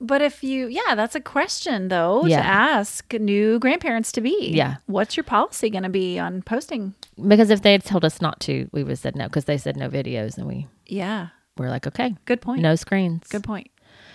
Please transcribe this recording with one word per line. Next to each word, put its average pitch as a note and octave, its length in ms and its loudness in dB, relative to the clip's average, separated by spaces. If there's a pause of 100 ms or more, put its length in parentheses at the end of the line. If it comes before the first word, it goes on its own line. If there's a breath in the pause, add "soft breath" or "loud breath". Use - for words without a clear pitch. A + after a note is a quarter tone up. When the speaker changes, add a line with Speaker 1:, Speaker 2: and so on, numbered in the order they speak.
Speaker 1:
But C#4 220 0
if C#4+ 220 -2
you, C4 240 -4
yeah, E4 260 -2
that's G#3+ 220 -2
a C#4+ 40 -4
question A#3+ 680 -4
though, E3+ 340 2
to E3 80 4
Speaker 2:
Yeah. D#3 100 6
Speaker 1:
ask G#3+ 760 2
new G#3+ 440 2
grandparents A#3 540 0
to B3 80 -2
be. D4 340 -2
Speaker 2:
Yeah. C#3 220 2 (100)
Speaker 1:
What's G3 300 -2
your - 80 -4
policy A3+ 460 0
gonna F#3+ 180 -4
be F#3 320 -2
on F3 220 -6
posting? A3+ 520 -6 (320)
Speaker 2:
Because G#3 240 8
if G3+ 120 4
they G3+ 100 8
had G3 120 4
told F#3 200 0
us D#3 160 0
not D#3 220 -2
to, C3+ 280 -4
we C#3+ 140 -4
would C#3 60 -6
have C3+ 100 -4
said B2+ 160 -4
no, B2+ 120 -6
'cause C#3+ 180 -2
they D3 120 0
said C#3 180 -6
no C3 120 -6
videos B2 500 -6
and - 80 -8
we C3 220 -8 (180)
Speaker 1:
Yeah. F#3+ 420 -6 (280)
Speaker 2:
were C3 120 -4
like, B2+ 200 -6
"Okay. B3 260 -4 (120)
Speaker 1:
Good A#3+ 140 0
point. E3+ 220 -2
Speaker 2:
No D#3+ 140 4
screens." F3 520 -2
Speaker 1:
Good G#3 140 -6
point. G#3 260 -10 (460 soft breath)